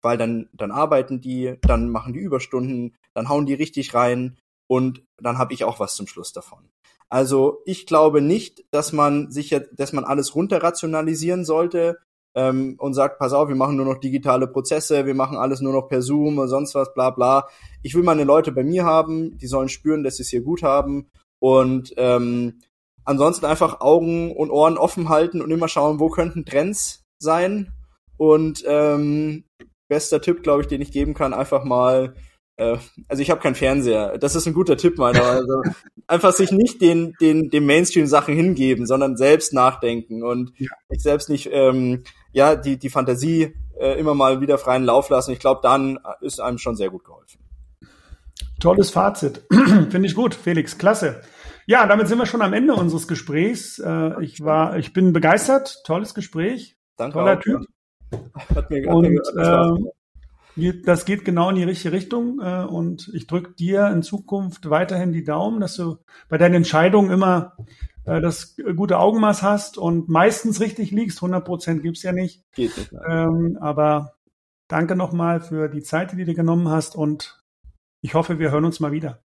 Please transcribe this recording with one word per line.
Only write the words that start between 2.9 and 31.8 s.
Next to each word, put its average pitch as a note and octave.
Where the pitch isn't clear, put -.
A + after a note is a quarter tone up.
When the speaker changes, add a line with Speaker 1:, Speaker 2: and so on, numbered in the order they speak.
Speaker 1:
dann A#2
hauen D3
die C#3
richtig C#3+
rein B2
und B2+
dann A#2+
hab B2+
ich -
auch A2+
was G2+
zum G2
Schluss -
davon. -
Also C3+
ich F#3+
glaube D3+
nicht, F#3
dass D3+
man D3
sich C#3+
jetzt, C#3+
dass C#3
man C#3+
alles C#3
runterrationalisieren E3
sollte, E3+
ähm, C3
und C3+
sagt, C3+
„Pass C3
auf, C#3+
wir C3+
machen C3+
nur C3+
noch C3
digitale C3
Prozesse, C#3
wir C3+
machen C3+
alles C3
nur C3+
noch C3+
per B2+
Zoom D3
und C3+
sonst C#3
was, C3+
bla C3
bla.“ B2+
Ich C3
will F3
meine D#3
Leute D3+
bei B2+
mir E3+
haben, D#3+
die B2+
sollen C3
spüren, D3+
dass C3
sie's B2
hier B2
gut E3
haben. C#3
Und, C3
ähm, A#2+
ansonsten D3
einfach D#3
Augen E3+
und D3+
Ohren D#3
offen F3
halten E3
und D3
immer E3
schauen, D3+
wo D#3+
könnten E3+
Trends F3
sein. F3+
Und, D#3
ähm, D3
bester D3+
Tipp, E3+
glaub C#3+
ich, D3
den C#3
ich C#3+
geben C#3+
kann, C3+
einfach C3
mal, B2+